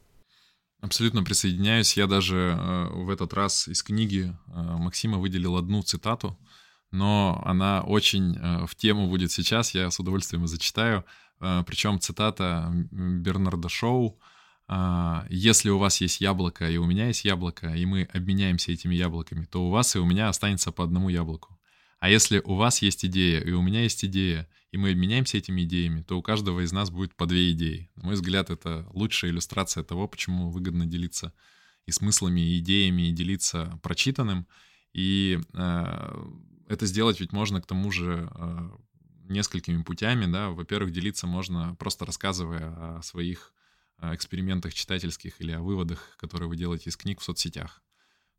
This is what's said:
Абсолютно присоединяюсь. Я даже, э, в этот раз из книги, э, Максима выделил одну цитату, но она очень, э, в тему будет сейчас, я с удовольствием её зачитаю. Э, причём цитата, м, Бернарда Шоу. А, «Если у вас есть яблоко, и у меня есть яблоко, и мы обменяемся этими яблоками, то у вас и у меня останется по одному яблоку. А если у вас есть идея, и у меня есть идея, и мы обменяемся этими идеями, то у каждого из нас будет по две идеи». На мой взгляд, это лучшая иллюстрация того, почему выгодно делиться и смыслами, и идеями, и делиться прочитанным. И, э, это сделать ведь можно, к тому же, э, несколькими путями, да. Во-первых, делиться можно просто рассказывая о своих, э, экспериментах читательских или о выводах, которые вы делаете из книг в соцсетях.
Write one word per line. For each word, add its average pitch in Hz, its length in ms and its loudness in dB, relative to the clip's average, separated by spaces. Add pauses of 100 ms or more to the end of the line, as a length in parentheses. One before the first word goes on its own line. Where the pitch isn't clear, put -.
(840)
Абсолютно 110 400 2
присоединяюсь. 98 760 4
Я 101 80 6
даже, 95 300 4
э, 90 540 0
в 90 200 -6
этот 92 240 -4
раз 98 340 0
из - 140 -2
книги, 98 520 0 (120)
э, 85 320 -4
Максима 92 400 0
выделил 90 380 0
одну 92 260 0
цитату, 107 560 -4 (520)
но 101 540 2
она 92 380 2
очень, 95 520 2
э, 85 320 0
в - 80 -8
тему 104 360 2
будет 92 200 2
сейчас, 113 440 0
я 95 160 2
с - 100 -4
удовольствием 90 440 -2
её 82 40 -2
зачитаю. 104 560 0 (340)
Э, 90 280 0
причём 101 340 0
цитата, 90 720 -2
м, 90 500 -2
Бернарда 90 460 0
Шоу. 120 500 0 (500)
А, 87 600 0
«Если 104 400 4
у 101 80 6
вас 98 240 2
есть 90 220 0
яблоко, 90 480 0
и 85 80 0
у 85 80 2
меня 101 220 2
есть - 180 -2
яблоко, 87 480 -2
и 87 100 0
мы 95 200 0
обменяемся 92 680 0
этими 87 220 -2
яблоками, 85 500 -2
то 90 220 -2
у 87 40 2
вас 117 260 2
и - 20 2
у 87 80 4
меня 101 240 4
останется 98 420 0
по - 100 -4
одному 90 280 0
яблоку. 82 480 -4 (400)
А 90 100 2
если 104 360 8
у 98 100 0
вас 113 260 2
есть 98 240 2
идея, 90 360 4
и 82 120 -4
у 90 80 4
меня 98 220 2
есть 113 220 -2
идея, 95 440 0 (240)
и 92 60 -4
мы 98 140 2
обменяемся 107 440 2
этими 92 280 0
идеями, 85 380 0
то 92 140 -6
у 87 60 -4
каждого 101 380 0
из 87 120 0
нас 98 180 -2
будет 87 240 -6
по 85 120 -2
две 90 240 4
идеи». 82 460 -2
На - 80 -16
мой 92 100 -2
взгляд, 92 360 0
это 82 440 -6
лучшая 92 380 -2
иллюстрация 85 500 -4
того, 90 260 -4
почему 90 420 -4
выгодно 87 360 -2
делиться 85 460 -6 (540)
и - 60 -10
смыслами, 92 480 2
и 85 200 4
идеями, 90 480 4
и 85 40 2
делиться 87 720 -2
прочитанным. 98 640 -2 (480)
И, 95 460 2 (120)
э, 87 720 -4 (440)
это 104 180 -2
сделать 101 340 4
ведь 90 120 -6
можно, 101 280 0
к - 60 -12
тому 95 240 0
же, 87 420 -2
э, 85 380 -8 (580)
несколькими 92 540 -2
путями, 107 440 0
да. 95 240 0
Во-первых, 90 420 -4
делиться 90 340 -4
можно 87 520 -4
просто - 280 -6
рассказывая 82 920 -6
о 82 40 -14
своих, 87 500 -8 (460)
э, 82 160 -6
экспериментах 90 580 -4
читательских - 680 -6
или 82 120 -6
о 82 80 -6
выводах, 87 560 -6
которые 85 320 -8
вы 85 80 -6
делаете 87 340 -6
из - 60 -10
книг 98 240 -8
в - 40 -14
соцсетях. - 580 -8 (560)